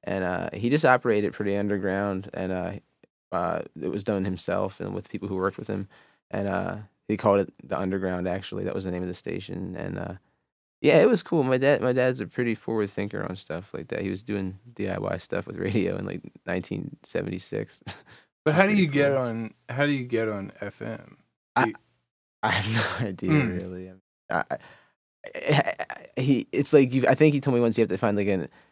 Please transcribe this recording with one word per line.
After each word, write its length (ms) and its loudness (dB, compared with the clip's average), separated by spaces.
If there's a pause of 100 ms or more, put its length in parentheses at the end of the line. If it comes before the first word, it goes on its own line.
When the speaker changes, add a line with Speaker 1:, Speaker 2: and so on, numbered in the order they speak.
Speaker 1:
And, 200 -2
uh, 300 -2
he 160 -2
just 160 4
operated 480 4
pretty 240 0
underground, 760 0
and, 200 -4
uh, 200 -4 (600)
uh, 300 -2 (180)
it 80 -4
was 160 -4
done 180 0
himself 560 -4
and 160 -6
with 140 -10
people 180 -8
who 80 -4
worked 220 0
with 100 -10
him. 220 -4 (420)
And, 160 -2
uh, 300 -2 (320)
he 80 0
called 240 4
it 200 -4
the 160 -6
Underground, 520 -2
actually. 340 -6
That 120 -4
was 100 -4
the 60 -4
name 120 -4
of 60 -6
the 40 -6
station. 640 -8
And, 240 -6
uh, 140 -6 (680)
yeah, 200 8
it 80 8
was 140 2
cool. 180 2
My 160 2
dad, 240 4
my 120 2
dad's 260 2
a 80 -4
pretty 260 -2
forward 380 -2
thinker 360 -4
on 100 -6
stuff 360 -10
like 140 -8
that. 140 -4
He 80 -2
was 120 -4
doing 380 -4 (160)
D 120 -4
I 120 -4
Y 180 -4
stuff 300 -6
with 100 -10
radio 400 0
in, 80 -6
like, 160 -8 (240)
nineteen 560 -6
seventy-six. 840 -6
<laughs> 560 -16
Speaker 2:
But 100 2
how 100 6
do 40 4
Speaker 1:
Pretty 160 4
Speaker 2:
you 60 4
get 240 4
Speaker 1:
cool. 80 2
Speaker 2:
on, 320 -4 (160)
how 180 0
do 60 2
you 120 -2
get 240 0
on 220 -6 (100)
F 200 -10
M? 360 -12 (380)
Speaker 1:
I, 120 4
Speaker 2:
You 60 -4 (720)
Speaker 1:
I 80 2
have 500 0
no 60 -2
<laughs> 0 -
idea, 240 -2
Speaker 2:
Mm. 300 2
Speaker 1:
really. 300 -10 (380)
I, 220 0
I, 60 -4 (920)
I, 720 -2
he, 300 2
it's 200 0
like, 220 8
you, 140 2
I 80 6
think 180 6
he 60 0
told 160 2
me 60 4
once 160 2
you 40 6
have 80 2
to 80 0
find, 180 2
like, 120 0
an, 140 2
you 60 -6 (240)